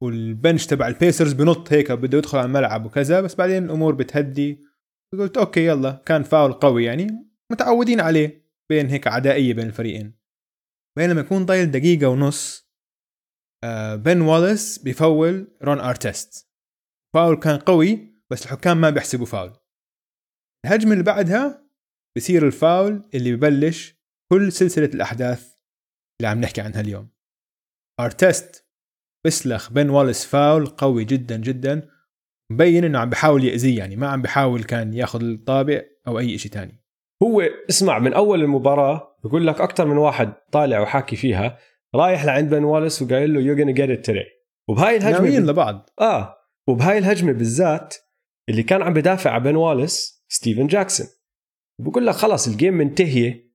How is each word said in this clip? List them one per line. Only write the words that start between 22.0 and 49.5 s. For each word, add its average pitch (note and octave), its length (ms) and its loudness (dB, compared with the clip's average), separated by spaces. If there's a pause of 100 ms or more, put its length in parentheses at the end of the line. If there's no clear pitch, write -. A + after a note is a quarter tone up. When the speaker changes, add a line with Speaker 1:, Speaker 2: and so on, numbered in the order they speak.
Speaker 1:
بصير D#3+ 300 2
الفاول F#3+ 680 0
اللي B2 220 -2
ببلش D3 600 0 (360)
كل G3 200 4
سلسلة E3+ 420 0
الأحداث B2 640 -6 (640)
اللي A2+ 100 -2
عم A2 100 -2
نحكي G#2+ 200 -6
عنها G#2+ 200 -8
اليوم. G#2 280 -8 (880)
أرتست - 640 0 (600)
بسلخ B2+ 460 -4
بن C#3+ 180 2
واليس C#3 360 2
فاول D3 400 2
قوي B2+ 400 -2
جدًا A#2+ 320 -4
جدًا، B2+ 520 -6 (600)
مبين E3+ 320 4
إنه D3 160 0
عم A#2 100 -2
بيحاول C#3+ 340 4
يأذيه، B2+ 340 0
يعني G2 180 -8
ما C3+ 120 -4
عم C3+ 140 -4
بيحاول B2 420 -2
كان A2+ 300 -6
ياخذ A#2+ 300 -6
الطابع C3 580 -2 (260)
أو A#2 120 -4
أي A#2 160 -4
إشي - 140 -10
تاني. - 340 -14 (400)
Speaker 2:
هو G#3+ 180 2 (280)
اسمع، F3 300 2
من A#2+ 140 2
أول G3 280 2
المباراة C#3+ 840 0
بقول D#3+ 240 0
لك D#3 140 -2
أكتر - 260 0
من C#3+ 100 2
واحد C3 360 0 (180)
طالع C#3 280 2
وحاكي A#2+ 360 -2
فيها، A#2 440 -2 (360)
رايح D#3+ 300 2
لعند D3 240 2
بن D3 140 2
واليس D#3 380 0
وقايل C3+ 320 0
له: D3 80 2
"You're C#3 180 0
gonna C#3 180 0
get C3 220 0
it - 120 -4
today." G2 160 -4 (420)
وبهاي E3 280 2
الهجمة G3+ 220 2
Speaker 1:
ناويين B3+ 220 4
Speaker 2:
بال- D#3+ 80 2
Speaker 1:
لبعض. A#2+ 400 -2 (100)
Speaker 2:
آه، D3 360 0 (320)
وبهاي C#3 300 2
الهجمة F3+ 340 2
بالذات C3 640 -2 (540)
اللي A2 140 0
كان F#3+ 180 0
عم F3+ 120 0
بدافع D#3+ 380 2
عن A#2 120 -2
بن D3 120 2